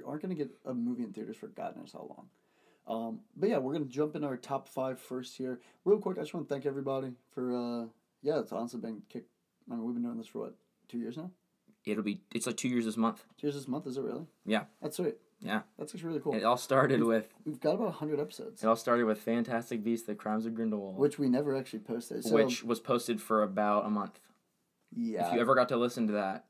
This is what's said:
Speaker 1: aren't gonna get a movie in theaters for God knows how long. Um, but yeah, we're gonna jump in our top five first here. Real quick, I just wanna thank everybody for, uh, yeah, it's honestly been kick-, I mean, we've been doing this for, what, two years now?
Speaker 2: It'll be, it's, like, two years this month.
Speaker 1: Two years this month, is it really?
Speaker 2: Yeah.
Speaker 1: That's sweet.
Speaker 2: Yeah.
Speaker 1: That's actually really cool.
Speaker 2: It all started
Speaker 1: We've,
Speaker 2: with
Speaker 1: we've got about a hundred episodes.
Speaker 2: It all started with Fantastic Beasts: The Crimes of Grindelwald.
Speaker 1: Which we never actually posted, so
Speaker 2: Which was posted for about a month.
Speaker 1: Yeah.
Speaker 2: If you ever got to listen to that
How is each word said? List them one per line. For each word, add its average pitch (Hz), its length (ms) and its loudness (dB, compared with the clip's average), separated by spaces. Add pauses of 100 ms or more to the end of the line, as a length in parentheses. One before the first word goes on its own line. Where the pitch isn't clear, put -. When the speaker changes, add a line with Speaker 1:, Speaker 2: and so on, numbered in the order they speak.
Speaker 1:
aren't 147 180 -6
gonna 185 120 -4
get 147 160 -2 (140)
a 131 100 -4
movie 120 300 -2
in 101 80 -8
theaters 110 240 -8
for - 120 -12
God - 280 -8
knows - 160 -16
how - 80 -14
long. - 280 -16 (600)
Um, 113 320 -4 (160)
but 165 140 2
yeah, 196 80 4
we're 131 160 0
gonna 156 100 0
jump 147 320 0
in 151 80 -2
our 131 120 0
top 131 320 -4
five 131 300 -4
first 127 380 -8
here. 127 240 -4 (240)
Real 208 140 8
quick, 185 200 -4
I - 40 -4
just 151 120 -8
wanna 160 120 -6
thank 139 200 -4
everybody 135 460 -2 (220)
for, 127 200 -2
uh, 120 320 -2 (360)
yeah, 147 160 2
it's 117 140 -4
honestly 117 280 -4
been 110 280 -8
kick-, - 180 -12 (440)
I 120 40 -6
mean, 113 100 -4
we've 120 100 -2
been 120 100 -2
doing 117 120 -4
this 113 120 -8
for, 113 120 -8
what, 110 140 -8 (340)
two 120 100 -8
years 117 180 -6
now? 170 140 -8 (540)
Speaker 2:
It'll 107 200 0
be, 101 160 -2 (140)
it's, 113 120 -4
like, 117 100 -2
two - 120 -2
years 120 160 2
this 110 120 -2
month. 113 280 0 (140)
Speaker 1:
Two - 100 -4
years 143 80 0
this 139 120 -10
month, 143 180 -4
is 131 100 -6
it 135 60 -2
really? - 240 -6 (180)
Speaker 2:
Yeah. 107 200 0 (180)
Speaker 1:
That's 151 140 -6
sweet. 165 200 0 (240)
Speaker 2:
Yeah. 107 220 -2 (160)
Speaker 1:
That's - 160 -10
actually 165 140 -8
really 156 120 -2
cool. 147 140 0
Speaker 2:
It 104 100 0
all 120 120 6
started 135 440 4
Speaker 1:
We've, 117 80 4
Speaker 2:
with 110 200 2 (160)
Speaker 1:
we've 147 160 -6
got 156 140 2
about 208 140 0
a 165 40 -2
hundred 151 280 -4
episodes. - 440 -8
Speaker 2:
It - 20 2
all 113 100 8
started 120 280 4
with 107 160 4
Fantastic 117 640 0
Beasts: 113 220 0
The 107 80 -4
Crimes 107 320 -2
of 113 80 -4
Grindelwald. 104 420 -2
Speaker 1:
Which 143 220 2
we 143 100 2
never 135 260 4
actually 127 260 -4
posted, 117 440 -6
so 113 100 4
Speaker 2:
Which 127 300 4
was 117 160 0
posted 120 400 0
for 110 220 4
about 104 420 4
a 107 60 0
month. 104 280 -2 (800)
Speaker 1:
Yeah. 110 320 0
Speaker 2:
If 85 60 2
you 117 60 4
ever 123 140 6
got 123 140 6
to 127 80 2
listen 120 300 2
to 104 80 2
that 101 360 -2